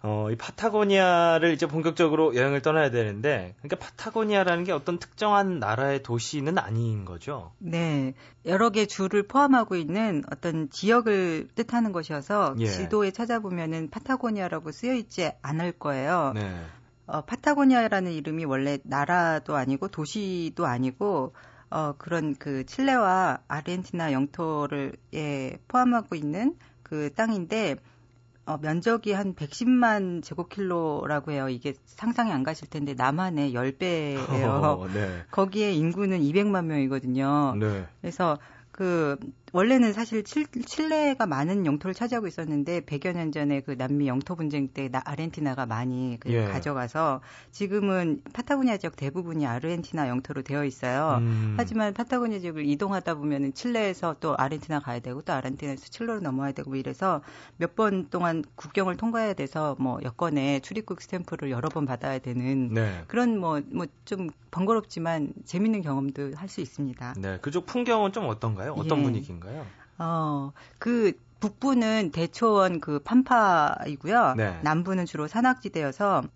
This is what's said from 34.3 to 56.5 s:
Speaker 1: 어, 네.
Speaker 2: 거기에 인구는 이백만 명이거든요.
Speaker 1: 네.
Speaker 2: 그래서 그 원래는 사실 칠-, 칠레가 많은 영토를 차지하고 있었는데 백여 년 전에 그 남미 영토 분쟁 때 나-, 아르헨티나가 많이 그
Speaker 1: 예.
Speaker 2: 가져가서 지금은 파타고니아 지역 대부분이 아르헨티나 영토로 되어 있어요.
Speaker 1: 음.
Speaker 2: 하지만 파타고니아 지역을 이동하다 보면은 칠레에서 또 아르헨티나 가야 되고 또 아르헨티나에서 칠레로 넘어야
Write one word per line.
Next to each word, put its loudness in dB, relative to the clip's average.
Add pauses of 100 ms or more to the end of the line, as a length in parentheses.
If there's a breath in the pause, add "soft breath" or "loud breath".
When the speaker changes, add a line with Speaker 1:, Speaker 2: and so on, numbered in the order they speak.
Speaker 1:
어, -6
네. -2
Speaker 2:
거기에 2
인구는 2
이백만 2
명이거든요. 2
Speaker 1:
네. 0 (160)
Speaker 2:
그래서 0 (320 loud breath)
그 0 (360)
원래는 6
사실 -2
칠-, -2
칠레가 0
많은 0
영토를 0
차지하고 -2
있었는데 -2
백여 -4
년 -2
전에 0
그 -6
남미 2
영토 -2
분쟁 -2
때 -6
나-, -2
아르헨티나가 -4
많이 -2
그 -4
Speaker 1:
예. 2
Speaker 2:
가져가서 -2 (320 loud breath)
지금은 0 (120)
파타고니아 0
지역 -8
대부분이 -2
아르헨티나 -2
영토로 -4
되어 -2
있어요. 0
Speaker 1:
음. 2
Speaker 2:
하지만 0
파타고니아 -2
지역을 -4
이동하다 0
보면은 -2
칠레에서 -2
또 0
아르헨티나 -2
가야 -6
되고 -8
또 -4
아르헨티나에서 -6
칠레로 -6
넘어야 -2